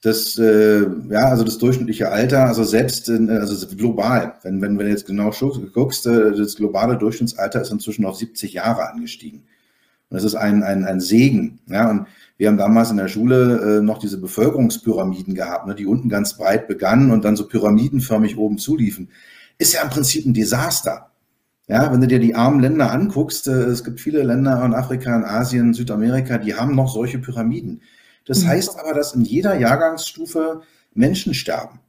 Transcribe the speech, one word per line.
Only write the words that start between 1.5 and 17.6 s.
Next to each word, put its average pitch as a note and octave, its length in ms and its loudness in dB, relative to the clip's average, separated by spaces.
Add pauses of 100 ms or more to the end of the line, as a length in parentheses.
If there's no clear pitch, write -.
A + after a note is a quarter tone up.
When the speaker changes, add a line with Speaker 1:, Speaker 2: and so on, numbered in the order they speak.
Speaker 1:
durchschnittliche A#2 540 0
Alter, A#2+ 340 2
also A2+ 180 2
selbst A2+ 460 0
in, A2+ 220 2
also G2+ 340 -2 (100)
global, A2 680 0
wenn, F#2+ 180 -4
wenn, G2+ 160 0
wenn G2+ 80 -2
du G#2 60 0
jetzt G2+ 160 -4
genau G#2 240 -2
schu-, C3 420 -4
guckst, C3+ 320 0
äh, A2+ 280 4
das G#2 220 -2
globale G#2+ 420 0
Durchschnittsalter A2 640 -2
ist - 100 -8
inzwischen G#2+ 340 -4
auf F#2+ 120 -6
siebzig G#2 360 -10
Jahre F#2 360 -2
angestiegen. - 560 -14 (640)
Und - 60 -10
das F#2 80 -4
ist G#2 120 -2
ein, G#2 260 2
ein, G2 240 -2
ein F#2+ 140 -2
Segen, G#2+ 680 2
ja, G#2+ 220 2
und G2+ 180 -2 (300)
wir G#2 100 2
haben G#2+ 100 4
damals A2 340 4
in G#2 60 0
der F#2+ 100 -2
Schule, A2+ 720 2
äh, - 20 2
noch G#2+ 160 0
diese G2 220 -8
Bevölkerungspyramiden F#2+ 1120 0
gehabt, F2 320 -6
ne, G2 80 -8
die G2+ 140 -8
unten B2 220 0
ganz G2+ 280 -2
breit G2 300 0
begannen G#2+ 420 2
und A2 160 2
dann G#2 100 2
so G#2 120 -6
pyramidenförmig A2+ 920 2